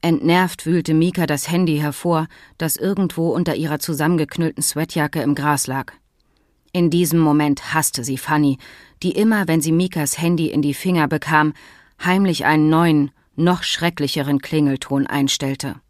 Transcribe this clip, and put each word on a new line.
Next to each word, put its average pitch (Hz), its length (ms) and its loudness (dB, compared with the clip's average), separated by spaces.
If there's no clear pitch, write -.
Entnervt 175 640 2
wühlte 160 280 0
Mika 170 320 2
das 147 240 -4
Handy 170 280 2
hervor, 156 500 -2
das 160 180 -2
irgendwo 175 540 0
unter 170 260 0
ihrer 151 220 -2
zusammengeknüllten 156 840 -2
Sweatjacke 151 600 -2
im 139 120 2
Gras 139 320 -2
lag. 135 260 -6
In 175 180 2
diesem 170 280 2
Moment 147 540 2
hasste 151 320 -2
sie 131 140 -4
Fanny, 147 400 0
die 180 100 -2
immer, 208 360 2
wenn 160 140 2
sie 160 100 0
Mikas 170 460 -2
Handy 165 300 0
in - 120 -2
die 143 140 0
Finger 170 340 0
bekam, 151 460 0
heimlich 185 400 2
einen 156 240 4
neuen, 156 420 4
noch 175 280 2
schrecklicheren 143 760 -2
Klingelton 139 680 0
einstellte. 135 720 -2